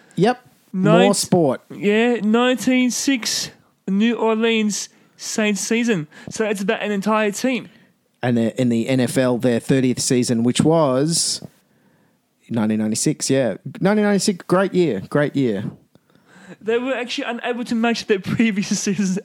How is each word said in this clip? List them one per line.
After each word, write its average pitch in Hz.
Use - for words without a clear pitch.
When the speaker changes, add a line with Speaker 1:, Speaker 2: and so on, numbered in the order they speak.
Speaker 1:
Yep, 220
Speaker 2:
Nin- 185
Speaker 1:
more 196
sport. 170
Speaker 2:
Yeah, 220
nineteen 254
six -
New 208
Orleans 220
Saints 208
season. 226
So -
it's 208
about 208
an 208
entire 208
team. 220
Speaker 1:
And 123
they're 113
in 127
the 113
N 131
F 123
L, 127
their 117
thirtieth 131
season, 123
which 123
was 156
nineteen 107
ninety-six, 110
yeah. 131
Nineteen 208
ninety-six, 202
great 190
year, 147
great 147
year. 107
Speaker 2:
They 226
were 262
actually 247
unable 240
to 240
match 226
their 202
<laughs> -
previous 208
season's 185